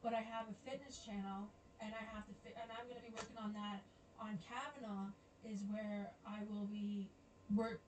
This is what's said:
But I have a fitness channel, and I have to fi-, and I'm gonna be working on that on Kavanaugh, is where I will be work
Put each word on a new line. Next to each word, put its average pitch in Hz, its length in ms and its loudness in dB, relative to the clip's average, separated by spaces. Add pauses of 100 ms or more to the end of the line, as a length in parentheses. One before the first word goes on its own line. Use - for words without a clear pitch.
But 233 100 6
I 226 80 8
have 226 240 0
a 208 100 -4 (140)
fitness 277 320 -4
channel, 202 480 0 (320)
and 214 160 -2
I 220 60 -2 (100)
have 208 160 -4
to 202 40 -6 (120)
fi-, 233 80 -8
and 226 160 -4
I'm 233 160 -4
gonna 247 160 -6
be 233 100 -8
working 220 300 -4
on 208 120 2
that 208 280 0 (400)
on 214 240 0
Kavanaugh, 226 640 0 (320)
is 208 320 0
where 208 380 2 (160)
I 208 220 0
will 208 200 2
be 208 400 2 (460)
work 226 320 6